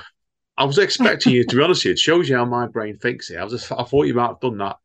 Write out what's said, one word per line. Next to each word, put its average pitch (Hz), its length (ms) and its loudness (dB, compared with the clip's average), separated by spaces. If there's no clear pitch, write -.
I 139 80 2
was 143 120 -2
expecting 208 560 2
you, 120 120 4
to 120 120 -2
be 139 60 4
honest 170 180 2
with - 60 -4
you, 92 60 4
it - 60 -2
shows 160 300 2
you 127 80 2
how 123 80 0
my 120 220 -2
brain 107 300 -8
thinks - 320 -6
here. 82 120 -12
I - 40 -6
was 110 80 -8
just, - 180 -10
I 120 120 -4
thought 143 240 2
you 123 80 0
might 120 120 2
have - 140 -10
done 120 180 -4
that 98 260 -6